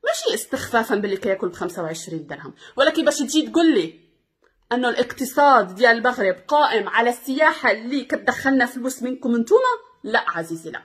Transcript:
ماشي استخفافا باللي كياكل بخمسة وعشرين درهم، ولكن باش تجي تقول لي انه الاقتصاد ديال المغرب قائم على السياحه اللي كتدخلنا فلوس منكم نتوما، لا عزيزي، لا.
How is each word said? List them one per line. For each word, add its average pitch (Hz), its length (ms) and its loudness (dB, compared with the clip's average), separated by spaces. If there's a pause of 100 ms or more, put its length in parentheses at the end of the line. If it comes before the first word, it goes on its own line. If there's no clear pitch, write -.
ماشي 622 280 -2
استخفافا 226 600 -2
باللي 202 220 -2
كياكل 190 320 -2
بخمسة 180 340 -8
وعشرين 165 440 -10
درهم، 143 260 -14 (240)
ولكن 311 280 2
باش - 140 0
تجي 277 280 0
تقول 320 260 4
لي 165 260 -2 (720)
انه 247 180 0
الاقتصاد 240 840 2
ديال 233 220 4
المغرب 233 380 0 (120)
قائم 240 420 2
على 233 200 2
السياحه 277 600 0
اللي 240 340 -4
كتدخلنا 262 600 0
فلوس 254 380 -8
منكم 254 320 -2
نتوما، 294 260 4 (420)
لا 220 240 -2
عزيزي، 165 440 -8
لا. - 120 -12